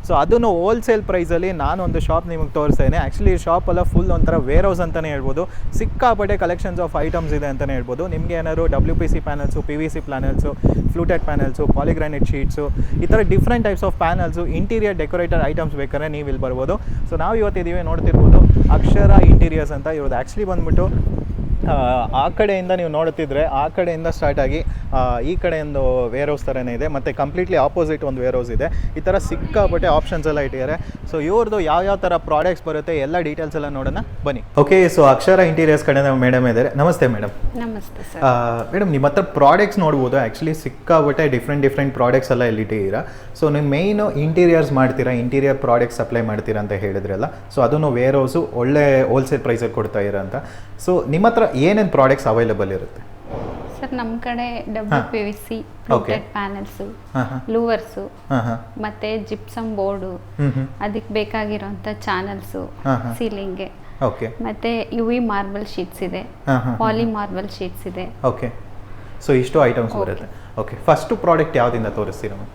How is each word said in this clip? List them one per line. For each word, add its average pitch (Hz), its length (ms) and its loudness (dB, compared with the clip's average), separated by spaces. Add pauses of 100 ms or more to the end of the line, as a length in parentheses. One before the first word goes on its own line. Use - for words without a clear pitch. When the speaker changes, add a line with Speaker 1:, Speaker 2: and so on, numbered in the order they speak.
Speaker 1:
So, 175 60 0
ಅದನ್ನು 214 340 2
ಹೋಲ್‌ಸೇಲ್ 214 540 0
ಪ್ರೈಸಲ್ಲಿ 175 500 -2
ನಾನೊಂದು 165 480 -2
ಶಾಪ್ 165 260 0
ನಿಮಗೆ 156 220 -4
ತೋರಿಸ್ತಾ 147 360 4
ಇದೀನಿ. 160 240 2
Actually, 185 260 2
ಈ - 20 0
ಶಾಪ್ 175 320 0
ಎಲ್ಲ 180 140 0
ಫುಲ್ - 280 2
ಒಂಥರ - 260 2
ವೇರ್ 156 300 4
ಹೌಸ್ 180 140 0
ಅಂತಾನೆ 160 280 -2
ಹೇಳ್ಬೋದು. 139 400 -2 (260)
ಸಿಕ್ಕಾಪಟ್ಟೆ 214 600 2
collections 180 460 -2
of 160 280 -2
items 156 260 -2
ಇದೆ 147 120 -2
ಅಂತಾನೆ 139 260 -2
ಹೇಳ್ಬೋದು. 127 360 -4
ನಿಮ್ಗೆ 170 260 -2
ಏನಾದ್ರು 165 320 -2
ಡಬ್ಲ್ಯೂ 160 300 2
ಪಿ 160 120 0
ಸಿ 156 120 2
ಪ್ಯಾನಲ್ಸು, 147 420 -2
ಪಿ 147 140 -4
ವಿ 156 120 -2
ಸಿ 151 120 -6
ಪ್ಯಾನಲ್ಸು, 135 520 -2 (400)
ಫ್ಲೂಟೆಡ್ 170 300 0
ಪ್ಯಾನಲ್ಸು, 143 440 0
ಪಾಲಿಗ್ರಾನೈಟ್ 151 580 0
ಶೀಟ್ಸು, 143 440 0 (340)
ಈ - 40 0
ಥರ 220 140 6
different 226 420 2
types 202 220 -2
of 185 140 -2
ಪ್ಯಾನಲ್ಸು, 170 480 0
ಇಂಟೀರಿಯರ್ 202 500 0
ಡೆಕೋರೇಟೆಡ್ 165 480 0
ಐಟಮ್ಸ್ 151 300 -2
ಬೇಕಾದ್ರೆ 143 340 -4
ನೀವು 147 200 -6
ಇಲ್ಲಿ 135 140 -2
ಬರ್ಬೋದು. 131 340 -2 (340)
So, - 80 -2
ನಾವು 185 160 0
ಇವತ್ತಿದ್ದೀವಿ, 180 480 0
ನೋಡ್ತಿರ್ಬೋದು, - 560 8 (340)
ಅಕ್ಷರ 202 380 8 (140)
ಇಂಟೀರಿಯರ್ಸ್ 156 480 8
ಅಂತ. 139 140 -6
ಇವ್ರದ್ದು 139 300 -2
actually 131 240 -4
ಬಂದ್ಬಿಟ್ಟು, 185 500 2 (800)
ಆ, 165 40 2 (520)
ಆ 170 40 0
ಕಡೆಯಿಂದ 190 420 0
ನೀವು 175 180 2
ನೋಡ್ತಿದ್ರೆ, 156 560 0
ಆ 143 240 0
ಕಡೆಯಿಂದ 165 380 -2
ಸ್ಟಾರ್ಟ್ 147 340 0
ಆಗಿ, 147 240 0 (300)
ಆ, 123 260 2
ಈ 160 160 -2
ಕಡೆ 165 240 -2
ಒಂದು 131 480 0
ವೇರ್ 139 220 -2
ಹೌಸ್ 147 140 -4
ಥರನೇ 127 300 -4
ಇದೆ, 139 140 -4
ಮತ್ತೆ 139 240 -4
ಕಂಪ್ಲೀಟ್ಲಿ 143 440 -2
ಆಪೋಸಿಟ್ 151 480 0
ಒಂದು 131 160 -4
ವೇರ್ 127 160 -2
ಹೌಸ್ 120 140 -2
ಇದೆ. 131 460 -2
ಈ 151 40 -6
ಥರ 190 180 0
ಸಿಕ್ಕಾಪಟ್ಟೆ 175 680 0
ಆಪ್ಷನ್ಸ್ 156 420 0
ಎಲ್ಲ 147 100 0
ಇಟ್ಟಿದ್ದಾರೆ. 135 540 -4 (200)
So, 160 80 -4
ಇವ್ರದ್ದು 208 400 0
ಯಾವ 165 220 0
ಯಾವ 196 140 0
ಥರ 185 200 0
ಪ್ರಾಡಕ್ಟ್ಸ್ 160 480 0
ಬರುತ್ತೆ, 156 340 -4
ಎಲ್ಲ 147 200 -2
ಡೀಟೇಲ್ಸ್ 156 380 -4
ಎಲ್ಲ 147 120 -4
ನೋಡೋಣ 135 300 -4 (260)
ಬನ್ನಿ. 131 180 -4 (160)
ಓಕೆ, 180 280 6
so 147 240 6
ಅಕ್ಷರ 180 280 6
ಇಂಟೀರಿಯರ್ಸ್ 156 460 4
ಕಡೆ 139 180 2
ನಮ್ಮ 131 180 2
ಮೇಡಮ್ 127 280 4
ಇದ್ದಾರೆ. 120 280 2
ನಮಸ್ತೆ 151 300 4
ಮೇಡಮ್. 107 240 -2 (240)
Speaker 2:
ನಮಸ್ತೆ 226 580 -8
ಸರ್. 160 120 -4
Speaker 1:
ಆ, 120 380 2 (100)
ಮೇಡಮ್, 190 180 0
ನಿಮ್ಮ 139 160 2
ಹತ್ರ 180 160 2
ಪ್ರಾಡಕ್ಟ್ಸ್ 180 560 4
ನೋಡ್ಬೋದು. 139 380 2
Actually, 139 380 -2
ಸಿಕ್ಕಾಪಟ್ಟೆ 156 760 0
ಡಿಫ್ರೆಂಟ್ 139 340 0
ಡಿಫ್ರೆಂಟ್ 135 320 0
ಪ್ರಾಡಕ್ಟ್ಸ್ 127 360 2
ಎಲ್ಲ 123 140 2
ಇಲ್ಲಿ 110 180 0
ಇಟ್ಟಿದ್ದೀರಾ. 104 420 -2 (360)
So, 151 120 2
ನೀವು 147 120 0
ಮೇಯ್ನು 190 480 0
ಇಂಟೀರಿಯರ್ಸ್ 160 600 4
ಮಾಡ್ತೀರಾ, 131 400 2
ಇಂಟೀರಿಯರ್ 131 460 0
ಪ್ರಾಡಕ್ಟ್ಸ್ 120 400 2
ಸಪ್ಲೈ 117 220 -2
ಮಾಡ್ತೀರಾ 107 400 -4
ಅಂತ 104 120 -4
ಹೇಳಿದ್ರಲ್ಲ. 98 520 -4 (300)
So, 135 80 2
ಅದನ್ನು 147 280 2
ವೇರ್ 127 260 2
ಹೌಸು 135 380 0
ಒಳ್ಳೆ 135 480 4
ಹೋಲ್‌ಸೇಲ್ 131 380 2
ಪ್ರೈಸಲ್ಲಿ 113 340 -2
ಕೊಡ್ತಾ 107 260 -2
ಇರಾ 101 200 -2
ಅಂತ. 95 140 -8 (520)
So, 180 220 0
ನಿಮ್ಮ 175 180 2
ಹತ್ರ 226 160 4 (120)
ಏನೇನ್ 185 340 2
ಪ್ರಾಡಕ್ಟ್ಸ್ 139 380 2
ಅವೈಲಬಲ್ 110 460 0
ಇರುತ್ತೆ? - 300 -8 (800)
Speaker 2:
ಸರ್, 262 140 -8
ನಮ್ 233 260 -6
ಕಡೆ 240 380 -6
Speaker 1:
ಹಾ. 214 160 -10
Speaker 2:
ಡಬ್ಲ್ಯೂ 220 360 -2
ಪಿ 220 120 -4
ವಿ 208 100 -6
ಸಿ, 220 260 -12
Speaker 1:
ಓಕೆ. - 280 -16
Speaker 2:
ಫ್ಲೂಟೆಡ್ 220 360 -2
ಪ್ಯಾನಲ್ಸು, 98 760 -10 (180)
Speaker 1:
ಹಾ, 131 80 -2
ಹಾ. 127 280 -8
Speaker 2:
ಲೂವರ್ಸು, 226 640 -4 (180)
Speaker 1:
ಹಾ, 135 80 0
ಹಾ. 117 420 -6
Speaker 2:
ಮತ್ತೆ 214 380 -6
ಜಿಪ್ಸಮ್ 214 580 -8
ಬೋರ್ಡು, 190 400 -6
Speaker 1:
ಹ್ಮ್, 143 360 -4
ಹ್ಮ್. 135 160 -4 (120)
Speaker 2:
ಅದಕ್ಕೆ 208 340 -6
ಬೇಕಾಗಿರೋಂಥ 208 760 -6 (160)
ಚಾನಲ್ಸು, 190 680 -6 (120)
Speaker 1:
ಹಾ, 135 100 0
ಹಾ. 117 240 -4
Speaker 2:
ಸೀಲಿಂಗ್ಗೆ, 196 520 -8 (360)
Speaker 1:
ಓಕೆ. 113 200 -4 (140)
Speaker 2:
ಮತ್ತೆ 214 520 -6
ಯು 226 120 -2
ವಿ 240 140 0
ಮಾರ್ಬಲ್ 202 480 -4
ಶೀಟ್ಸ್ - 360 -8
ಇದೆ, 180 180 -6
Speaker 1:
ಹಾ, - 320 -6
ಹಾ, 127 60 2
ಹಾ, 123 180 -4
Speaker 2:
ಪಾಲಿ 220 280 0
Speaker 1:
ಹಾ. 226 60 -2
Speaker 2:
ಮಾರ್ಬಲ್ 202 380 -6
ಶೀಟ್ಸ್ - 380 -10
ಇದೆ. 180 280 -10 (120)
Speaker 1:
ಓಕೆ. - 260 -4 (720)
So, - 60 2
ಇಷ್ಟು 131 320 4
ಐಟಮ್ಸ್ 117 300 0
Speaker 2:
ಓಕೆ. 95 160 -2
Speaker 1:
ಬರುತ್ತೆ. - 500 -10
ಓಕೆ, - 160 -8
ಫಸ್ಟ್ - 400 2
ಪ್ರಾಡಕ್ಟ್ 160 400 2
ಯಾವ್ದಿಂದ 117 300 0
ತೋರಿಸ್ತೀರಾ 101 480 -6
ಮ್ಯಾಮ್? 101 200 -12